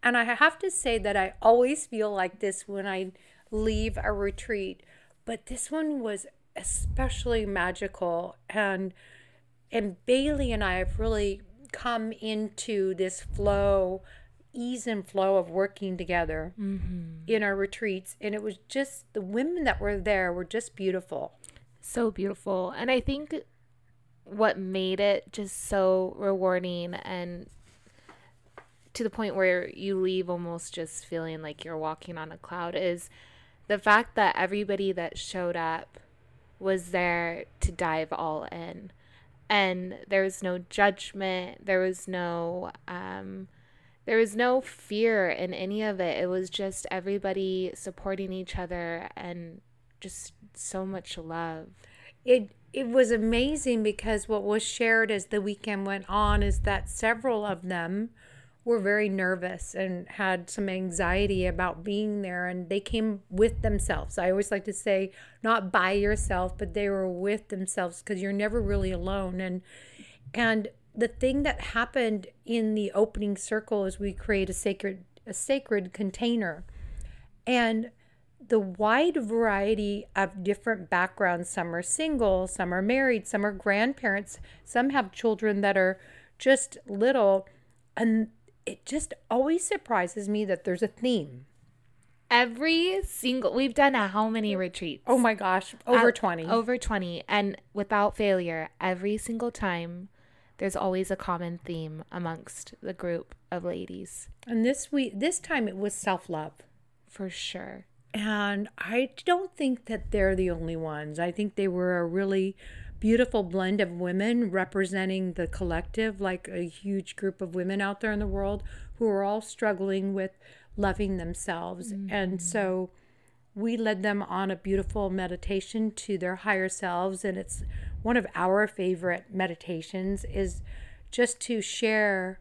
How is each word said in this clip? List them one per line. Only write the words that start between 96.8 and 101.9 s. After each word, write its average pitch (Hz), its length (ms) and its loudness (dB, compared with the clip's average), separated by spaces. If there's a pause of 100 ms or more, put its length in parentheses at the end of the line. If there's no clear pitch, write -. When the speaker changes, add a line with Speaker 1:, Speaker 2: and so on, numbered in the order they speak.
Speaker 2:
And 202 320 0 (140)
without 208 420 2
failure, 175 540 0 (100)
every 185 380 0
single 233 320 -4
time, 175 580 -4 (480)
there's 190 200 -2
always 185 340 0
a 190 60 0
common 175 420 -4
theme 156 520 -8